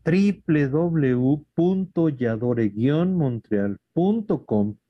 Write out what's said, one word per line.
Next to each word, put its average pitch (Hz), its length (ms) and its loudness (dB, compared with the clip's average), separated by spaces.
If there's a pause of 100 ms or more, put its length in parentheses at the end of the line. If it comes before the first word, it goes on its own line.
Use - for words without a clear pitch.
W 151 1400 0 (100)
punto 180 540 0
yadore 117 600 -2
guion 147 460 0
montreal 107 640 -2 (140)
punto 202 520 -2
com, 104 320 -2 (140)